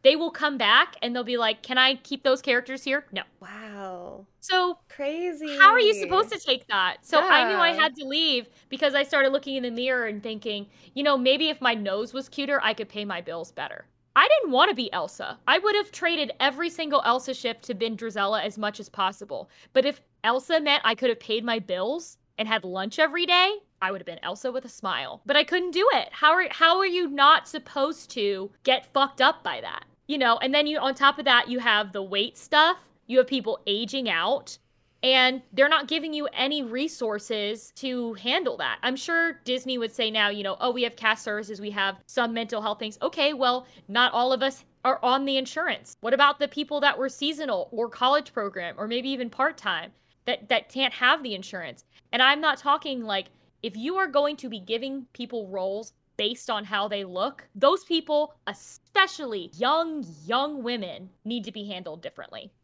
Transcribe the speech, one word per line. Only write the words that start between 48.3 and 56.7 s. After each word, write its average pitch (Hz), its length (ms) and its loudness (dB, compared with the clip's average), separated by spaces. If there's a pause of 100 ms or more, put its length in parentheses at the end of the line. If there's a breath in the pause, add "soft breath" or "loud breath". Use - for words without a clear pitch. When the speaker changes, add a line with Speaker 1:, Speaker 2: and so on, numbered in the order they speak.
Speaker 1:
program 190 460 -6
or 214 80 -6
maybe 247 220 -4
even 247 200 -6
part-time 214 640 -4 (340)
that, 240 240 -6
that 233 200 0
can't 254 240 -2
have 285 280 2
the 233 140 -8
insurance? 180 480 -12 (280 soft breath)
And 247 120 4
I'm 285 180 6
not 294 160 2
talking, 285 460 -2
like, 196 240 -4 (340 soft breath)
if 202 160 -8
you 311 200 -4
are 381 100 0
going 285 300 0
to 254 120 -12
be 214 100 -10
giving 247 540 -8
people 240 360 -10
roles 196 440 -6 (240)
based 220 320 -4
on 214 160 -2
how 208 220 -2